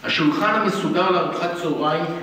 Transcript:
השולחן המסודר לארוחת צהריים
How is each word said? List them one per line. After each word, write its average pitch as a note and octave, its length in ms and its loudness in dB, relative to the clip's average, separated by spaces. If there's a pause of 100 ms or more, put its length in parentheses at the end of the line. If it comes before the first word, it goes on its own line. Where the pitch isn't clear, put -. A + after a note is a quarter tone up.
השולחן - 500 2
המסודר F#3 560 0
לארוחת F3 440 0
צהריים D#3 500 0 (180)